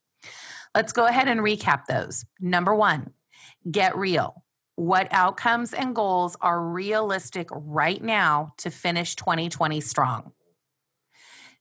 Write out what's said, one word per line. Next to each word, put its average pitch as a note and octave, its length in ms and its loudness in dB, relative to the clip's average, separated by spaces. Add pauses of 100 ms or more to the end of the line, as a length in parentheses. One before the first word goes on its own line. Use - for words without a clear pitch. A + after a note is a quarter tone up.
(760)
Let's A3 160 2
go A#3 140 4
ahead C4 240 4
and A#3 100 2
recap G#3 460 0
those. - 400 -4 (160)
Number F3+ 340 2
one, D#3+ 380 2 (580)
get F#3+ 260 2
real. F3+ 460 -2 (320)
What F#3 360 2
outcomes G#3+ 640 0
and B3+ 220 -4
goals F3+ 460 0
are E3+ 200 2
realistic F#3+ 920 -2
right D3+ 520 -2
now D#3+ 540 0
to - 120 -8
finish E3+ 460 -4
twenty E3 320 0
twenty D#3 320 0
strong? B2+ 540 -2 (1300)